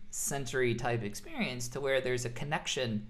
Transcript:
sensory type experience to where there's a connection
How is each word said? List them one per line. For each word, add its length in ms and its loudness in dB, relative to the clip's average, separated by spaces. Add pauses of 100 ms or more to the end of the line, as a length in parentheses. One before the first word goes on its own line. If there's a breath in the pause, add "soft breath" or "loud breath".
(100)
sensory 640 2
type 280 0
experience 680 -2
to 120 -4
where 200 4
there's 240 2
a 60 -2
connection 800 0